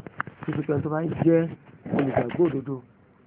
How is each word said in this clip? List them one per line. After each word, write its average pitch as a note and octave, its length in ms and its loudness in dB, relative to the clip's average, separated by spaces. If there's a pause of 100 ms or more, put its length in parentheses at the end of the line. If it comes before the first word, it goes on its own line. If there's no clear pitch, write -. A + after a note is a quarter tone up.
(380)
Títí D3 240 -4
pé D3 180 0
tó D3+ 100 -4
bá D#3 140 -2
jẹ́ E3 440 4 (360)
olùgbàgbọ́ C3+ 640 0
òdodo, C3+ 360 -4 (440)